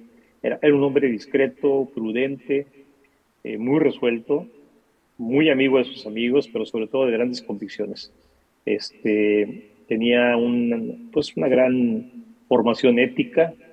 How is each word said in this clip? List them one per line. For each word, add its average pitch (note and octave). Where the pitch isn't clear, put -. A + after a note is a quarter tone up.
era, -
era D3+
un C#3
hombre C#3
discreto, C3
prudente, C3+
eh, A2+
muy B2+
resuelto, C3
muy C3+
amigo C3+
de A#2+
sus -
amigos, A#2+
pero A2
sobre A2
todo C3+
de B2
grandes B2
convicciones. G2+
Este, G#2
tenía A#2+
un, A#2+
pues, D3+
una D#3+
gran B2+
formación A#2
ética, D#3+